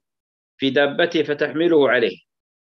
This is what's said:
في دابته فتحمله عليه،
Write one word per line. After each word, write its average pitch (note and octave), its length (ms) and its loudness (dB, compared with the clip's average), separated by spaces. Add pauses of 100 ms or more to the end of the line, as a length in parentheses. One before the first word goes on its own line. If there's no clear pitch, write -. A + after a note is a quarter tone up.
(560)
في C3+ 140 -2
دابته D3+ 520 0
فتحمله D3 680 0
عليه، A#2 280 0 (600)